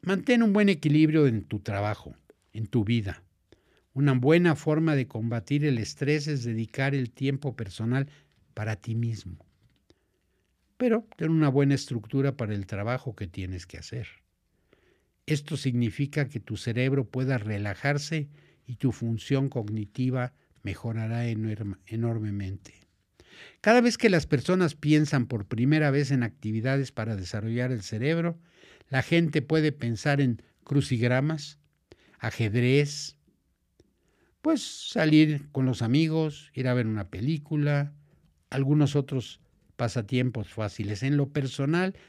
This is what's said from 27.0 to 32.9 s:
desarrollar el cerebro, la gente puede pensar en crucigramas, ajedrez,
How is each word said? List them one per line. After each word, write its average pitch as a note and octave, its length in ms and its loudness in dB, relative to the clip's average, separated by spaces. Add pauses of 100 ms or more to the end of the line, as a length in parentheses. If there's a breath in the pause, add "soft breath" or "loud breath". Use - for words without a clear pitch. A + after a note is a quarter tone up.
desarrollar A2+ 560 -4
el A2+ 120 -4
cerebro, E3 580 -2 (480 soft breath)
la C3 140 0
gente E3 380 2
puede D#3 300 2
pensar C#3 500 -2
en A#2+ 220 0 (220 soft breath)
crucigramas, C3+ 960 0 (600 soft breath)
ajedrez, B2 960 0 (1200)